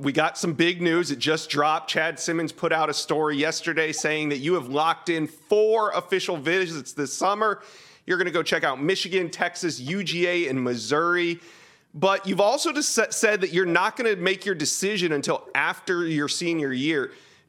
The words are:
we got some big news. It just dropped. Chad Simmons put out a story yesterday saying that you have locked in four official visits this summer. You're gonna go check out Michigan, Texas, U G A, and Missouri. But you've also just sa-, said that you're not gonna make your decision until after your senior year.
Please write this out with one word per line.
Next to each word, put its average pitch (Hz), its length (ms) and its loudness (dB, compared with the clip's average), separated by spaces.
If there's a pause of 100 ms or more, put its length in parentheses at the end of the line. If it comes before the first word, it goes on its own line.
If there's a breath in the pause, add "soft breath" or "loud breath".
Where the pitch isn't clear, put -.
we 143 100 0
got 156 260 0
some 180 140 -2
big 170 300 0
news. 170 280 2
It 139 100 -4
just 156 300 -2
dropped. 156 400 0
Chad 160 300 -2
Simmons 165 320 -2
put 160 220 -2
out 156 160 2
a 147 40 -2
story 151 440 0
yesterday 156 560 0
saying 151 360 0
that 143 100 -2
you 160 160 0
have 139 120 -2
locked 156 400 0
in 165 180 0
four 214 680 2
official 180 440 0
visits 160 560 -2
this 143 220 -4
summer. 202 480 0 (440 loud breath)
You're 180 120 0
gonna 175 140 0
go 160 120 0
check 160 220 0
out 135 160 -2
Michigan, 180 480 0
Texas, 175 500 -4
U 170 240 -4
G 170 240 0
A, 175 220 0
and 131 120 -2
Missouri. 160 800 0 (540 loud breath)
But 190 340 2
you've 180 140 2
also 269 320 2
just 285 180 -2
sa-, - 180 2
said 208 300 2
that 180 140 -2
you're 185 120 2
not 180 300 2
gonna 226 220 0
make 190 280 -2
your 202 100 0
decision 175 580 -2
until 143 420 -2
after 175 500 -2
your 151 220 0
senior 160 460 -2
year. 135 380 -2 (380 loud breath)